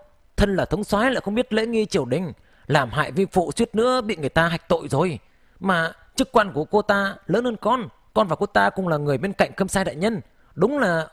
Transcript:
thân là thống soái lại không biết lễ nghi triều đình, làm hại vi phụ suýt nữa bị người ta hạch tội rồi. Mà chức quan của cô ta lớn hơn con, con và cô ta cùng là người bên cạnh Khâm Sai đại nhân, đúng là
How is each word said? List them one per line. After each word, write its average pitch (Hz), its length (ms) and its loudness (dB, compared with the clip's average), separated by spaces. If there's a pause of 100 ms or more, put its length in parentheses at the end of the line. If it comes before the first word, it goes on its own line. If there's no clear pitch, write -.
(380)
thân 202 180 2
là 151 100 0
thống 196 180 -2
soái 214 280 0
lại 226 100 -2
không 202 140 -4
biết 247 180 -2
lễ 220 120 0
nghi 226 200 0
triều 165 200 0
đình, 139 280 -4 (340)
làm 135 220 2
hại 135 220 -2
vi 180 140 0
phụ 170 300 0
suýt 233 200 0
nữa 254 260 2
bị 208 140 -4
người 147 140 -4
ta 165 180 2
hạch 170 220 -4
tội 131 200 0
rồi. 143 300 0 (400)
Mà 175 320 0 (240)
chức - 160 0
quan 208 220 2
của 147 120 -2
cô 208 160 0
ta 202 340 0 (120)
lớn 220 180 0
hơn 240 160 -4
con, 226 260 0 (260)
con 214 140 2
và 160 80 -2
cô 202 100 -2
ta 202 240 2
cùng 190 180 -4
là 160 100 2
người 147 200 0
bên 190 160 -4
cạnh 156 240 0
Khâm 196 100 0
Sai 190 180 -2
đại - 100 -6
nhân, 190 260 -2 (340)
đúng 247 240 2
là 170 340 0